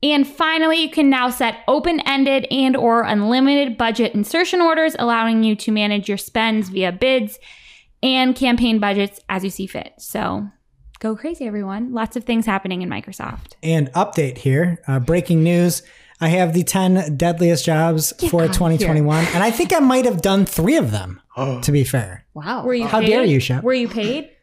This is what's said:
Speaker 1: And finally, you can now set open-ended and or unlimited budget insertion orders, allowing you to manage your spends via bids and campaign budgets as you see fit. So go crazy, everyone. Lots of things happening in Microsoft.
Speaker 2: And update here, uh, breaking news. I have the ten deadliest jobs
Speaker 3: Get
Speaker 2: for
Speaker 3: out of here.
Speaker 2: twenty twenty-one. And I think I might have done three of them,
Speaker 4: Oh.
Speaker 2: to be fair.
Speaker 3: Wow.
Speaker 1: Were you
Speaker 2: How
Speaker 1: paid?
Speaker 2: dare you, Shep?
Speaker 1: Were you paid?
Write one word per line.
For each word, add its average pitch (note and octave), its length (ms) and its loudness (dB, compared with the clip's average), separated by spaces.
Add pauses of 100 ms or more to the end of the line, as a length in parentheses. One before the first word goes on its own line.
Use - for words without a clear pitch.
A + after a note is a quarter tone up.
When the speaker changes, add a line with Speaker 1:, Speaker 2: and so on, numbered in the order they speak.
Speaker 1:
And C#4+ 220 2
finally, D#4+ 560 0
you D#4+ 80 -2
can D#4 200 2
now B3+ 200 2
set A#3 280 -2 (100)
open-ended C#4 800 0
and C4 260 4
or A#3 260 4
unlimited B3+ 760 2
budget A3+ 380 0
insertion F4 440 0
orders, D#4+ 380 4
allowing A3+ 460 2
you A3 120 2
to - 140 -6
manage G#3 380 0
your G3+ 100 -2
spends A3 520 -2
via F#3 200 -2
bids A#3 480 -2 (640)
and C4 320 2
campaign A#3+ 460 0
budgets G3+ 480 -2
as F#3+ 160 -4
you G3 60 -4
see F#3+ 180 -10
fit. - 320 -12
So G3+ 480 -6 (500)
go A3 160 -4
crazy, D4 320 -10
everyone. G#3 460 -8
Lots A3+ 240 -6
of A#3 80 -8
things A3+ 220 -2
happening F#3+ 360 -4
in F3 60 -6
Microsoft. - 640 -12 (100)
Speaker 2:
And D#3 300 0
update D#3+ 460 -2
here, E3 500 0
uh, C3+ 100 0
breaking E3 460 2
news. F3 400 2 (360)
I E3 80 0
have F3 240 2
the F3 120 2
ten F3+ 520 0
deadliest E3+ 480 2
jobs D#3+ 500 0
Speaker 3:
Get E3+ 160 -2
Speaker 2:
for E3+ 120 2
Speaker 3:
out E3 40 2
of D#3+ 40 0
here. F#3 80 -2
Speaker 2:
twenty E3 200 2
twenty-one. D#3 480 2
And E3+ 180 0
I A3+ 80 2
think E4+ 200 -2
I F4 60 2
might C4 260 2
have G#3 160 0
done G3 260 2
three G3 300 0
of F3+ 140 0
them, F#2+ 300 -8 (160)
Speaker 4:
Oh. C3 240 -4
Speaker 2:
to B2 100 -2
be C#3+ 140 4
fair. A2+ 500 -6
Speaker 3:
Wow. F#3 300 -8
Speaker 1:
Were B3 100 0
you A#3 140 -2
Speaker 2:
How A3 120 2
Speaker 1:
paid? F#3 60 2
Speaker 2:
dare A3+ 180 4
you, D3 140 4
Shep? B2+ 240 -2
Speaker 1:
Were B3 100 0
you A#3+ 160 0
paid? A#3 420 -6 (120)